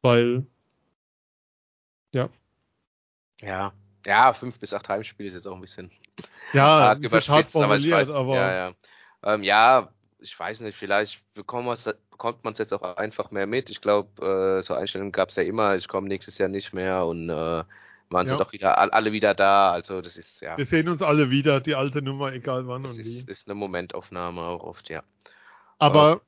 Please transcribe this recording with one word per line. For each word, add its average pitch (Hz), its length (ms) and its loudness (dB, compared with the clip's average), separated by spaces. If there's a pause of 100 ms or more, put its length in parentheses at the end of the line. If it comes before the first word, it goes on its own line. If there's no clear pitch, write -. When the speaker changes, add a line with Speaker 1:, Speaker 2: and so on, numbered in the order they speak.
Speaker 1:
Weil, 120 420 2 (1700)
ja. 127 160 -2 (1120)
Speaker 2:
Ja, 98 320 -8 (320)
ja, 120 280 6
fünf 127 260 -12
bis - 140 -10
acht 101 140 -10
Heimspiele 101 420 -8
ist 92 60 -16
jetzt 90 120 -16
auch 92 80 -12
ein 92 60 -18
bisschen 92 300 -18 (640)
Speaker 1:
Ja, 139 120 6
Speaker 2:
hart 147 380 6
Speaker 1:
ist 113 100 -2
jetzt 113 140 2
hart 151 180 6
Speaker 2:
überspitzt, - 100 -14
aber 104 220 4
ich 139 60 0
Speaker 1:
formuliert, 147 240 2
Speaker 2:
weiß, - 40 -10
Speaker 1:
aber 135 240 -2
Speaker 2:
ja, 95 180 0
ja. 92 200 -6 (500)
Ähm, 104 200 0
ja, 110 460 6 (300)
ich - 200 -20
weiß 104 220 -10
nicht, 107 160 -10
vielleicht 101 440 -2 (120)
bekommen 120 340 -10
wir's, 113 220 -6 (220)
bekommt 117 320 -8
man's 110 160 -8
jetzt 104 140 -4
auch 98 80 -6 (160)
einfach 107 340 -6
mehr 98 160 -4
mit. 127 220 -4
Ich 104 120 -14
glaub, 104 400 0
äh, 95 400 0
so - 120 -6
Einstellungen 98 380 -6
gab's 95 240 -2
ja 92 80 0
immer, 101 320 0
"Ich 90 120 -6
komm 98 180 -6
nächstes 98 320 -8
Jahr 95 120 0
nicht 98 240 -8
mehr", 92 320 -2
und, 82 240 -6
äh, 82 340 -4 (460)
waren 90 180 0
sie 131 60 -2
Speaker 1:
Ja. 143 40 -2
Speaker 2:
doch - 140 -2
wieder, 98 260 2
all-, 98 140 4
alle 107 200 2
wieder 104 220 2
da. 98 380 4
Also 90 300 -6
das 87 140 -18
ist, - 260 -20
ja. - 160 -10
Speaker 1:
Wir 143 80 -4
sehen 160 220 0
uns 175 140 -4
alle 147 300 2
wieder, 139 280 2
die 143 140 -4
alte 139 300 -4
Nummer, 139 300 -6
egal 127 340 -8
wann 127 160 -10
Speaker 2:
Das 131 100 -12
Speaker 1:
und 113 60 -14
Speaker 2:
ist, 120 280 -12
Speaker 1:
wie. 101 40 -18
Speaker 2:
ist - 160 -18
eine 101 80 -10
Momentaufnahme 90 840 -8
auch 85 220 -8
oft, - 260 -16
ja. 80 140 -12 (760)
Speaker 1:
Aber 151 340 6
Speaker 2:
Ähm. - 140 -4